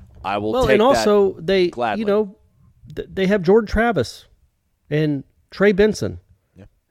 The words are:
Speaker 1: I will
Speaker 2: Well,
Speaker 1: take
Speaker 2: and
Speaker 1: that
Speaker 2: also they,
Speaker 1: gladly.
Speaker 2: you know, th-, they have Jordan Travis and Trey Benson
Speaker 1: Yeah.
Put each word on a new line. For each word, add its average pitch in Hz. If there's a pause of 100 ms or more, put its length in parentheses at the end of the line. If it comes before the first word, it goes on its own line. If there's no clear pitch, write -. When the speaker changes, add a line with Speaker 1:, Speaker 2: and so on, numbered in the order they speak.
(240)
Speaker 1:
I 101
will 107
Speaker 2:
Well, 262
Speaker 1:
take -
Speaker 2:
and 208
Speaker 1:
that 233
Speaker 2:
also 208
they, 180
Speaker 1:
gladly. 117
Speaker 2:
you 220
know, 208 (580)
th-, -
they 190
have 196
Jordan 202
Travis 208 (600)
and 147 (260)
Trey 202
Benson 143 (340)
Speaker 1:
Yeah. 95 (240)